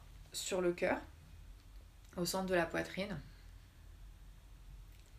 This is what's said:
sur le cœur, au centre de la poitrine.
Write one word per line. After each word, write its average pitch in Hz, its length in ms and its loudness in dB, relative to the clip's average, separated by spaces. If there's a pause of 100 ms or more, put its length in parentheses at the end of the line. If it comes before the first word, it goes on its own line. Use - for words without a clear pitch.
(340)
sur - 280 2
le 175 120 8
cœur, 202 260 4 (1160)
au 175 80 4
centre 190 220 4
de 185 80 8
la 170 100 10
poitrine. 170 520 0 (2000)